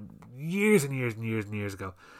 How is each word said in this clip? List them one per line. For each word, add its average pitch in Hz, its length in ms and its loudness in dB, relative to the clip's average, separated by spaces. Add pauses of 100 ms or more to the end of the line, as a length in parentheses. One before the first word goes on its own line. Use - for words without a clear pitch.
(360)
years 185 480 4
and 139 120 -4
years 123 180 -2
and 110 100 -8
years 113 220 -2
and 104 80 -8
years 101 220 -4
ago 95 180 -10 (260)